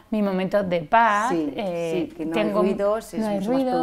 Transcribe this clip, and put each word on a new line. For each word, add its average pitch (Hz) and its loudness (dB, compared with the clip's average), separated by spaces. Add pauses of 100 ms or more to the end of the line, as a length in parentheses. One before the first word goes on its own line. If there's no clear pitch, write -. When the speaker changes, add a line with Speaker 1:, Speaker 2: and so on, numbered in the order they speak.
Speaker 1:
mi 214 0
momento 190 0
de 180 -2
paz, 220 4
Speaker 2:
Sí, 160 0
Speaker 1:
eh, 170 -4
Speaker 2:
sí, - -18
que 156 -8
no 160 -4
hay 160 2
Speaker 1:
tengo, 196 0
Speaker 2:
ruidos, 208 0
es 175 -4
Speaker 1:
no 220 0
hay 208 0
Speaker 2:
mucho 196 -2
más 269 2
Speaker 1:
ruido, 254 -2 (120)